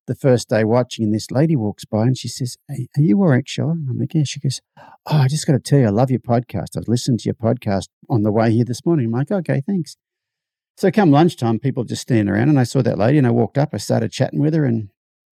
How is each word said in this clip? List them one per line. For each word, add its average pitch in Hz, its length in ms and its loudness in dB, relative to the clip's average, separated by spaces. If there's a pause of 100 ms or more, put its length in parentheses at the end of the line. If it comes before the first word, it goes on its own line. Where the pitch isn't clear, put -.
the 117 80 -6
first 127 340 2
day 110 160 2
watching, 113 400 0
and 104 80 0
this 104 180 -6
lady 156 240 2
walks 107 300 -6
by 107 180 -2
and 127 140 0
she 127 100 -10
says, 123 300 -8 (120)
"Hey, 135 280 -10
are 143 40 4
you 196 160 2
Warwick 160 300 2
Schiller?" 131 240 -4
And 156 180 -6
I'm 117 80 -6
like, 127 160 -4
"Yeah." 156 120 0
She - 160 -10
goes, 135 180 -4 (180)
"Oh, - 400 -6
I 131 120 2
just 151 180 -4
gotta 135 120 2
tell 143 200 2
you, 120 80 4
I 101 40 2
love 123 200 2
your 123 80 0
podcast. 117 560 -4
I - 40 -6
was - 100 -6
listening 120 300 0
to - 60 -10
your 110 100 -2
podcast 113 520 -2 (220)
on 107 140 0
the 107 80 0
way 113 200 2
here 113 140 2
this 120 200 -8
morning." 160 220 2
I'm 113 40 -2
like, 135 200 -4
"Okay, 143 340 -2
thanks." 190 300 -4 (800)
So 196 140 0
come 185 220 4
lunchtime, 139 480 4
people 123 260 -4
just - 160 -8
standing 110 260 0
around, 113 220 2
and 147 100 4
I 127 40 4
saw 110 180 0
that 104 160 0
lady, 127 220 2
and 131 80 4
I - 20 2
walked 117 300 0
up, 151 140 0
I 110 40 -6
started 113 340 -2
chatting - 280 -2
with 156 160 2
her, 151 100 2
and 113 240 -2 (420)